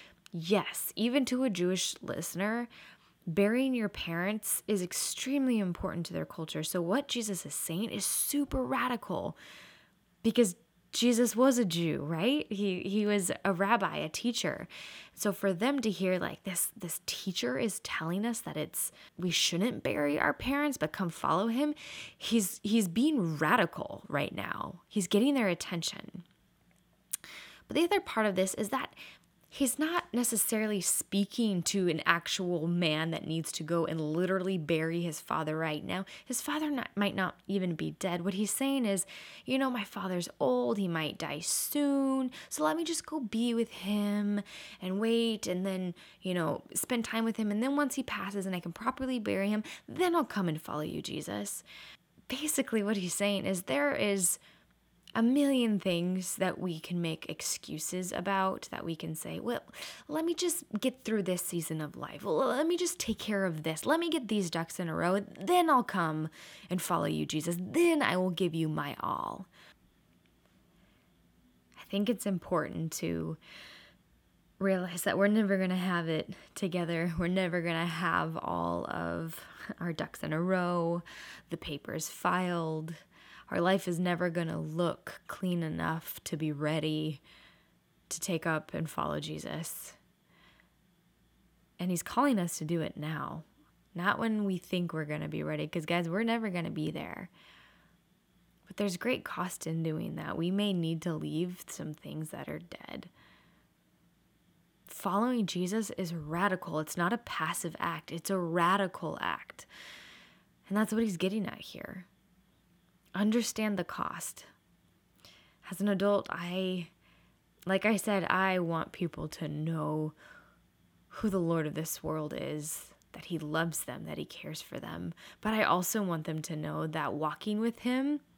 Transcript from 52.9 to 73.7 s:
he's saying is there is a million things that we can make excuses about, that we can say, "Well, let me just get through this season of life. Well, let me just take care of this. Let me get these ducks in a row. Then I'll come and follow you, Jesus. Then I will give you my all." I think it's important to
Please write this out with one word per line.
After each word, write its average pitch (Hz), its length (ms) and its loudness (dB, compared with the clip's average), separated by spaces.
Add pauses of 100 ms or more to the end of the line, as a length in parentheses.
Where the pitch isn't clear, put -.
he's 180 180 -2
saying 202 320 2
is 185 160 0
there 285 320 0
is 196 460 2 (720)
a 226 80 2
million 254 560 6
things 180 580 0
that 185 220 0
we 165 220 -2
can 175 200 -2
make 160 280 -2
excuses - 840 -6
about, 190 580 0
that - 140 -6
we 165 120 -4
can 160 180 -6
say, 165 240 -8
"Well, 233 240 -4 (460)
let 311 160 -2
me 339 100 0
just 330 300 -2 (160)
get 254 240 -2
through 214 180 0
this 180 200 0
season 160 380 -4
of 151 160 -8
life. - 280 -10
Well, 196 240 4
let 294 180 2
me 349 100 2
just 339 220 0
take - 200 -2
care 202 260 0
of 160 180 -2
this. 160 240 -2
Let 311 140 4
me 339 100 0
get 285 180 -2
these 196 220 2
ducks 165 300 -4
in 175 80 -2
a 160 60 -4
row. 175 260 2 (200)
Then 339 300 4
I'll 254 140 6
come 156 440 0 (400)
and 180 140 0
follow 165 240 2
you, 151 200 0
Jesus. 156 320 -2
Then 302 440 4
I 180 140 4
will 185 140 2
give 170 240 2
you 160 140 2
my 147 320 -2
all." - 460 -4 (2250)
I - 60 -18
think 202 260 0
it's 202 160 0
important 165 680 -2
to 165 420 -2 (1200)